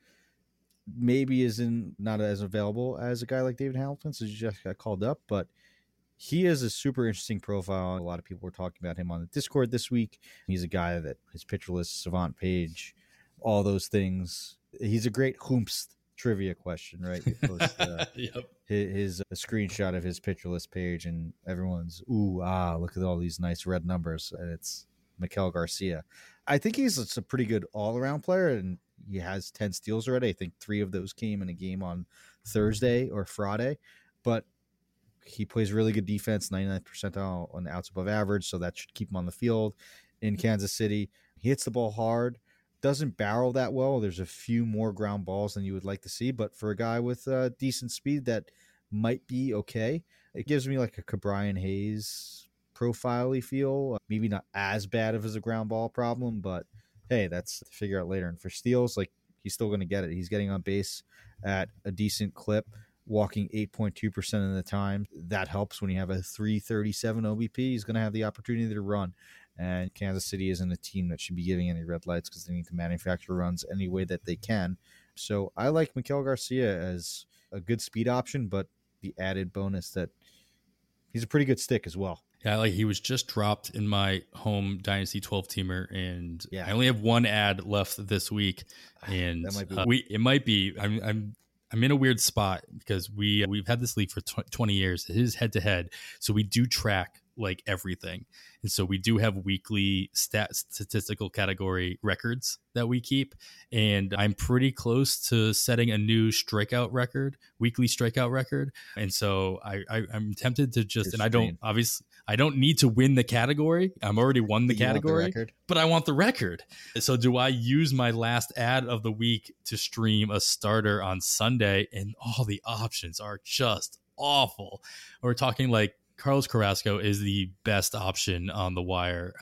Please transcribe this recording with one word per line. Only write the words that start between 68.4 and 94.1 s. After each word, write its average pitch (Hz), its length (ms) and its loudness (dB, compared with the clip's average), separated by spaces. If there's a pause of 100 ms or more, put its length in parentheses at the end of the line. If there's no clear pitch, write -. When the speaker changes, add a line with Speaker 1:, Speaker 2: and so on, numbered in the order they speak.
Speaker 1:
to 104 80 -4
run. 98 320 -2 (440)
And 90 380 -2
Kansas 95 300 -2
City 95 260 -2
isn't 90 200 -2
a 85 60 -2
team 92 300 -4
that 82 120 -4
should - 160 -8
be 87 100 -4
giving 90 240 2
any 82 140 -4
red 85 220 -6
lights 85 240 -4
'cause 87 160 -18
they 87 80 -8
need 87 140 -6
to 87 80 -10
manufacture 87 580 -2
runs 87 380 -2
any 95 160 -2
way 95 160 0
that 87 220 -6
they 87 100 -2
can. 92 420 -2 (380)
So 101 420 -4
I 123 120 0
like 156 260 0
Maikel 139 280 -2
Garcia 123 560 0
as 90 460 -6 (260)
a 98 80 -8
good 110 220 -2
speed 113 260 -2
option, 123 420 -2
but 95 180 -2 (340)
the 95 160 -10
added 95 360 -2
bonus 98 380 -4
that 90 180 -4 (1000)
he's 117 120 -4
a 113 40 -8
pretty 147 180 4
good 131 140 4
stick - 280 -2
as 85 100 -10
well. 92 260 -6 (220)
Speaker 2:
Yeah, 107 120 2
like, 110 160 2
he 107 120 2
was 104 140 0
just - 280 -2
dropped 104 440 0
in 104 160 -2
my 98 340 2 (120)
home 98 480 -2
Dynasty 98 380 -2
twelve 98 280 -4
teamer, 92 440 -4
and 90 600 -8
Speaker 1:
Yeah. 90 160 -8
Speaker 2:
I 98 40 -2
only 120 140 4
have 120 160 4
one 117 240 6
ad 104 400 2
left 104 420 -2
this 101 240 0
week. 101 360 0
Speaker 1:
<sighs> - 400 -20
Speaker 2:
And, 87 380 -2
Speaker 1:
That 98 80 -6
might 98 160 -6
be 95 80 -4
Speaker 2:
uh, 95 100 2
we, 123 100 6 (120)
it 107 100 -2
might 131 260 4
be. 98 340 2
I'm, 104 220 0
I'm, 107 340 -2 (360)
I'm 113 120 2
in 135 80 4
a 147 40 4
weird 131 240 4
spot 95 440 2 (140)
because 95 320 -2
we, 104 340 4
uh, 98 40 2
we've 101 200 -2
had 120 120 2
this 123 180 -2
league 101 140 2